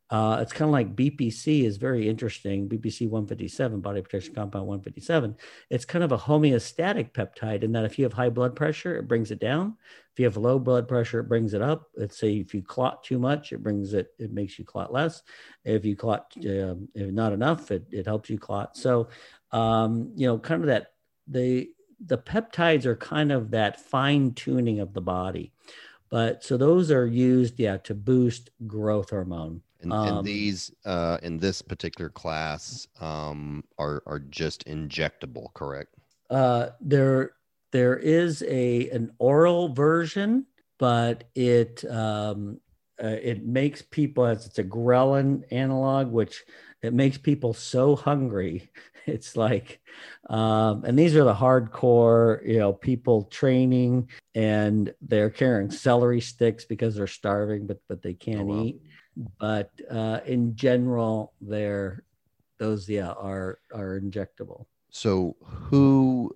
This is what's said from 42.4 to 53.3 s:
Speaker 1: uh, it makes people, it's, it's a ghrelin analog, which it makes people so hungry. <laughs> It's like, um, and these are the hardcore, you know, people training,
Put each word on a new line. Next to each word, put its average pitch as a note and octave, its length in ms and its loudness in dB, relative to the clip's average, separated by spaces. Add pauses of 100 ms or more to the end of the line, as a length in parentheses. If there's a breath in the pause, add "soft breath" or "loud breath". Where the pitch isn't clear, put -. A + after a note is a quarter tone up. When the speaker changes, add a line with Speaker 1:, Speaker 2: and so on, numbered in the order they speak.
Speaker 1:
uh, A2 60 -4
it A2 380 -4
makes C3+ 360 -2
people, C#3 440 0
it's, A#2 200 0
it's - 140 -6
a G2 40 -2
ghrelin C3 880 2
analog, C3+ 600 0
which A2+ 320 -2 (400 loud breath)
it A2+ 100 -2
makes C3+ 240 4
people C#3 360 0
so C3 420 2
hungry. G#2 800 -2
<laughs> - 60 -20 (260 loud breath)
It's - 280 -8
like, A2 460 0 (480 loud breath)
um, A2 560 2
and A#2+ 120 2
these D#3 180 6
are D3+ 80 8
the A2+ 100 6
hardcore, A#2 1120 4
you A2+ 120 2
know, G2+ 120 4
people A#2 520 0
training, B2+ 880 2 (240 loud breath)